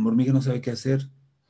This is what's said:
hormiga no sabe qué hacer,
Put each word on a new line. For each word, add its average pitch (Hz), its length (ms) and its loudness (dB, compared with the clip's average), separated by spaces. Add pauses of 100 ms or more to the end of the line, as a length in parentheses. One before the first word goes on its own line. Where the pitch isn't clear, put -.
hormiga 123 280 2
no 135 100 4
sabe 123 180 -2
qué 123 120 -6
hacer, 135 360 -2 (420)